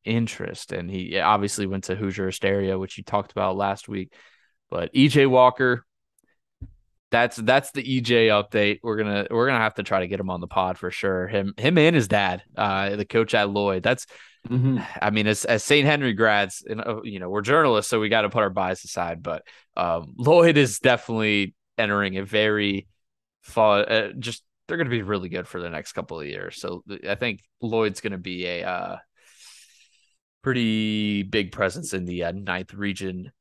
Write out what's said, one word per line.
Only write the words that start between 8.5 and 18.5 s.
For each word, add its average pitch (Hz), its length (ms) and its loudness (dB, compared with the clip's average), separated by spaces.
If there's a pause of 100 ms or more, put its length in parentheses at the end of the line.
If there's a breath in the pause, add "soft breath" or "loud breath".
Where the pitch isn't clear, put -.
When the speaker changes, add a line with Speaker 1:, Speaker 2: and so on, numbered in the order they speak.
Speaker 1:
We're 110 160 -4
gonna, 104 320 -2
we're 117 160 0
gonna 131 140 2
have 110 160 0
to 104 80 -4
try 98 160 0
to 90 80 -2
get 95 120 -4
him 95 120 -4
on 87 100 -6
the 87 60 -10
pod 92 320 -2
for 90 100 -6
sure. 92 380 -2
Him, 98 300 -2
him 151 200 4
and 170 180 8
his 117 120 4
dad, 95 340 0 (160)
uh, 101 380 0
the 104 100 -4
coach 113 300 0
at 104 160 2
Lloyd. 101 320 0
That's, 120 240 0 (400 loud breath)
Speaker 2:
Mm-hmm. 127 320 0 (220 loud breath)
Speaker 1:
I 104 80 0
mean, 107 180 2
as, 107 160 0
as 110 220 2
Saint 147 200 4
Henry 143 280 2
grads, 101 540 2
and, 107 120 -6
uh, 110 240 -6
you 101 160 -10
know, 90 100 -8
we're 101 120 -2
journalists, 123 500 2
so 113 80 2
we 107 80 0
gotta 104 220 2
put 113 120 0
our 101 80 2
bias 92 360 -4